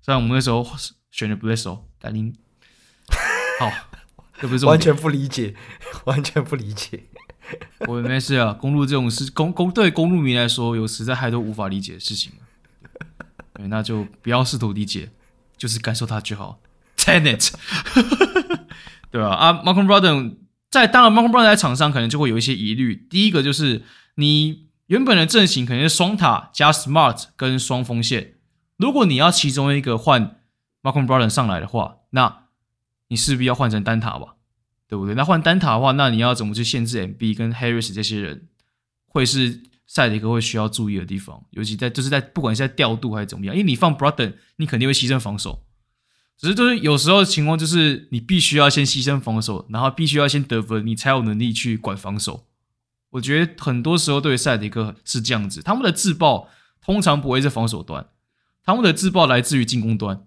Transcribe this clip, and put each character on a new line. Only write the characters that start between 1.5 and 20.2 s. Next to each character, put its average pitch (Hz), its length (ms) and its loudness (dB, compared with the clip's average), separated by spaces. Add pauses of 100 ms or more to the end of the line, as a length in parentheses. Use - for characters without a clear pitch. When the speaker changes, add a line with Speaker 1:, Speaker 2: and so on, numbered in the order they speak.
Speaker 1:
但 110 160 -10
你， 110 180 -6 (760)
<laughs> 494 520 -2
好， 120 100 -2 (720)
这 139 60 -8
不 123 80 -2
是 127 60 0
重 139 80 2
点。 - 0 -
Speaker 2:
完 160 120 6
全 160 140 4
不 156 140 -2
理 139 180 -2
解， 110 300 -6 (220)
<laughs> - 280 -14
完 135 160 0
全 139 220 -2
不 147 100 -6
理 107 180 -8
解。 - 360 -12 (800)
Speaker 1:
我 120 120 -4
没 127 200 -2
事 131 160 -2
啊， 113 160 2
公 131 200 -4
路 143 140 2
这 139 80 -2
种 127 160 0
事， 131 220 -6
公-， 160 200 0
公-， 180 220 -2
对 202 160 4
公 165 180 0
路 175 120 2
迷 131 160 0
来 120 100 2
说， 117 300 -2
有 110 100 -2
实 110 180 -8
在 127 120 -2
太 127 120 -4
多 117 120 -2
无 107 120 -6
法 107 140 -6
理 95 140 -4
解 95 140 -10
的 85 40 -16
事 - 160 -8
情 - 240 -8
了。 - 880 -20 (280)
对， 101 120 -12
那 110 160 -4
就 107 240 -4 (160)
不 117 80 -6
要 123 140 2
试 120 120 -4
图 110 160 -2
理 104 120 -4
解， 98 260 -8 (480)
就 - 80 -8
是 113 140 -4
感 113 120 -4
受 113 140 -4
它 110 140 -6
就 104 160 -10
好。 98 240 -16 (360)
Tenet， 151 560 2 (760)
<laughs> - 800 -6
对 120 100 -4
吧？ 101 140 2
啊， 165 180 6 (120)
Malcolm 185 220 4
Brogdon 175 500 4 (340)